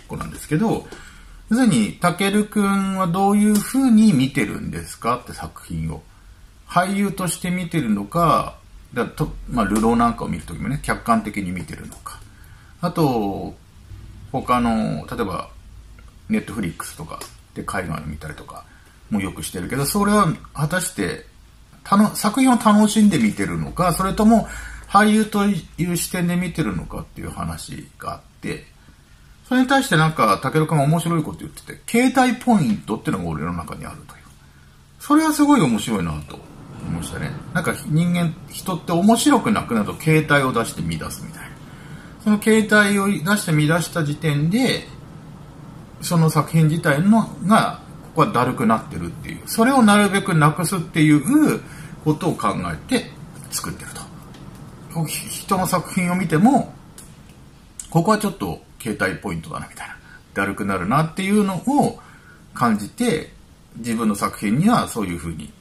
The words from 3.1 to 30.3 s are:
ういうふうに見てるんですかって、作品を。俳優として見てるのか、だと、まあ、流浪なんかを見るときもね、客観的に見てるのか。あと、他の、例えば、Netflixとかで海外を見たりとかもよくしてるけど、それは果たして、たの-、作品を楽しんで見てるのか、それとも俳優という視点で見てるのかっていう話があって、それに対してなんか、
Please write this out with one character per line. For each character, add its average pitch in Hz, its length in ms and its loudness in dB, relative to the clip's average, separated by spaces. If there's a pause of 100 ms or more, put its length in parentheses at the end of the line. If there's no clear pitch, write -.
う 202 60 4
い 208 140 4
う 214 40 4
ふ 208 260 0
う 269 100 4
に 214 220 8
見 131 200 2
て 117 140 0
る 87 140 -6
ん 78 100 -8
で 85 140 -8
す - 140 -16
か 120 180 -2
っ - 80 -10
て、 85 80 -14
作 - 340 -14
品 80 260 -6
を。 - 100 -12 (680)
俳 185 260 2
優 196 160 0
と 185 160 -4
し 165 120 -4
て 180 120 -6
見 180 180 -4
て 165 120 -2
る 117 100 0
の 101 140 0
か、 160 520 0 (380)
だ 120 120 0
と、 - 260 -6 (160)
ま 117 140 0
あ、 101 40 0
流 104 140 0
浪 117 160 4
な 117 120 4
ん 117 60 -2
か - 100 -10
を - 40 -6
見 85 100 -6
る 80 60 -12
と - 100 -12
き - 60 -10
も 101 80 -8
ね、 143 140 -4
客 107 200 -4
観 113 200 0
的 104 160 -8
に 95 120 -4
見 90 140 -8
て 78 100 -14
る - 140 -14
の - 80 -18
か。 - 240 -18 (600)
あ 175 120 -4
と、 104 640 -2 (800)
他 123 280 -2
の、 110 460 -2
例 - 140 -6
え - 40 -2
ば、 - 260 -8 (800)
Netflix 104 680 -6
と - 80 -12
か - 140 -12 (360)
で 95 100 -12
海 92 240 -6
外 78 140 -8
を 76 40 -12
見 76 100 -10
た 76 120 -14
り 76 60 -12
と - 100 -18
か - 200 -18 (460)
も 104 100 -2
よ 92 120 -6
く 82 100 -12
し - 80 -10
て 92 100 -8
る 90 80 -8
け - 60 -8
ど、 139 100 -2
そ 202 200 0
れ 208 80 2
は 202 200 4 (220)
果 151 140 -2
た 180 120 -2
し - 140 -6
て、 - 320 -6 (560)
た - 140 0
の-、 208 180 4
作 214 260 0
品 262 120 6
を 233 40 8
楽 214 320 6
し 214 140 2
ん 208 80 8
で 165 80 4
見 110 140 2
て 98 120 -4
る 85 140 -2
の 73 140 -6
か、 175 200 2
そ 180 120 -2
れ 190 100 -2
と 220 100 2
も 220 240 6 (420)
俳 214 200 6
優 214 140 4
と 208 220 0
い 190 180 0 (220)
う 175 100 0
視 - 140 -4
点 175 160 -2
で 175 80 0
見 175 180 -2
て 160 120 -2
る 95 120 -4
の 82 80 -8
か - 160 -10
っ - 40 -10
て - 160 -18
い 87 40 -10
う 85 60 -10
話 82 560 -10 (120)
が - 160 -10
あ - 20 -10
っ - 40 -16 (200)
て、 - 260 -8 (800)
そ 247 60 0
れ 254 80 6
に 247 60 0
対 269 160 2
し - 40 -6
て 170 80 2
な 160 120 4
ん 156 40 -2
か、 107 300 2